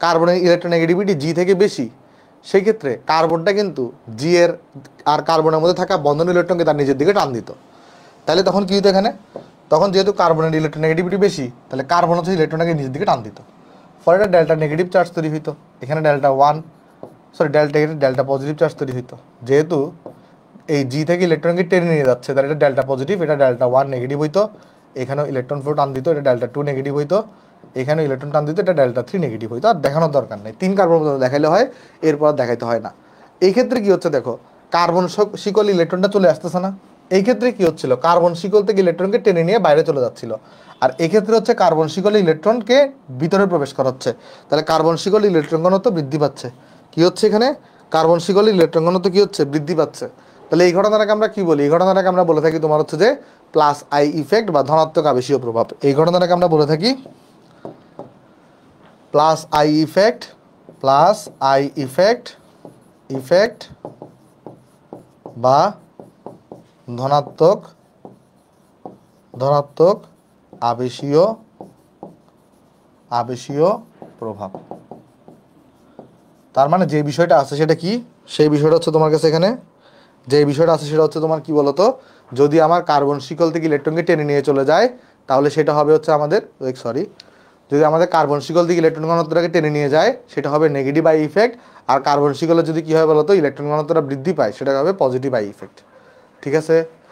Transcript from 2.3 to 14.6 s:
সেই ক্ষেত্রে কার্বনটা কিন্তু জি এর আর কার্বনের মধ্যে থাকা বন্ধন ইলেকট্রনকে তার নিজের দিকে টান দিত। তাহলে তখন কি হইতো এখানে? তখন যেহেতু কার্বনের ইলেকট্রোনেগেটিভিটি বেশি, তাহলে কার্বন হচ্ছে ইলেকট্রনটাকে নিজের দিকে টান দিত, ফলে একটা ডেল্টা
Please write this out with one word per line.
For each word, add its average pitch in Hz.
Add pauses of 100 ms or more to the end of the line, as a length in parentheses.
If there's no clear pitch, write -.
সেই 202
ক্ষেত্রে 214 (200)
কার্বনটা 165
কিন্তু 180 (380)
জি 156 (120)
এর 175 (600)
আর 151
কার্বনের 160
মধ্যে 175
থাকা 185 (120)
বন্ধন 151
ইলেকট্রনকে 175
তার 147
নিজের 139
দিকে 165
টান 160
দিত। 107 (800)
তাহলে 170
তখন 190
কি 185
হইতো 202
এখানে? 196 (640)
তখন 170
যেহেতু 196
কার্বনের 160
ইলেকট্রোনেগেটিভিটি 160
বেশি, 156 (240)
তাহলে 135
কার্বন 170
হচ্ছে 175
ইলেকট্রনটাকে 160
নিজের 135
দিকে 175
টান 147
দিত, 104 (640)
ফলে 165
একটা 208
ডেল্টা 160 (100)